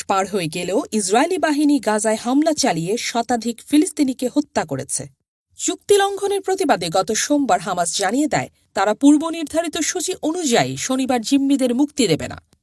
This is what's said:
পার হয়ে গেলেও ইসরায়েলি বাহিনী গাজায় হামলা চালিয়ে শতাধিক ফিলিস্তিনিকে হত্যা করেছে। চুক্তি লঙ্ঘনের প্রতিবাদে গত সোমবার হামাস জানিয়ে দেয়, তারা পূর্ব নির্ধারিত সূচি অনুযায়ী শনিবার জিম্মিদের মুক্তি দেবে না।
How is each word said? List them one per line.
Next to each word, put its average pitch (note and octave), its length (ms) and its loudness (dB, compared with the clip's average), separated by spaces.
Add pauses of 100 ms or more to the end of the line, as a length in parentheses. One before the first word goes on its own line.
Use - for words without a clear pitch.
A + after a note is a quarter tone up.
পার G3 220 0
হয়ে F3+ 220 -4
গেলেও F3 300 -4 (140)
ইসরায়েলি A3+ 460 2
বাহিনী D4 400 2
গাজায় G#3+ 380 0
হামলা C#4 360 0
চালিয়ে F#3 460 0
শতাধিক A#3 580 -4 (100)
ফিলিস্তিনিকে C#4+ 640 2
হত্যা A#3 360 -2
করেছে। C#3 380 -6 (560)
চুক্তি - 380 0
লঙ্ঘনের G4 440 0
প্রতিবাদে C#4 480 0
গত F#3+ 240 0
সোমবার B3 480 0
হামাস F3 380 -4
জানিয়ে A3+ 300 0
দেয়, C3+ 200 -2 (260)
তারা G3+ 200 2
পূর্ব C#4+ 340 6
নির্ধারিত E4 500 -4
সূচি F4 340 -4 (100)
অনুযায়ী B3+ 540 0
শনিবার C4 440 -2
জিম্মিদের C4+ 540 2
মুক্তি C4+ 320 0
দেবে D3 220 0
না। - 100 -12 (240)